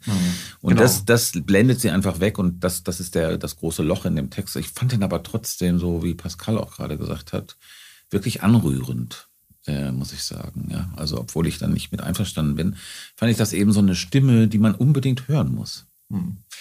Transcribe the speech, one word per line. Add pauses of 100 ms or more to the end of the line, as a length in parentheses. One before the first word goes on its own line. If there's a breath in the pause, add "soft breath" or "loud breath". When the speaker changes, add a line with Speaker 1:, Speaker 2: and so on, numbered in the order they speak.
Speaker 1:
Mhm. (480 loud breath)
Speaker 2:
Und
Speaker 1:
Genau.
Speaker 2:
das,
das
blendet
sie
einfach
weg
und
das,
das
ist
der,
das
große
Loch
in
dem
Text.
Ich
fand
ihn
aber
trotzdem,
so
wie
Pascal
auch
gerade
gesagt
hat, (520 loud breath)
wirklich
anrührend, (400)
äh,
muss
ich
sagen,
ja.
Also,
obwohl
ich
dann
nicht
mit
einverstanden
bin, (380 loud breath)
fand
ich
das
eben
so
eine
Stimme,
die
man
unbedingt
hören
muss. (240)
Speaker 1:
Mhm. (240 loud breath)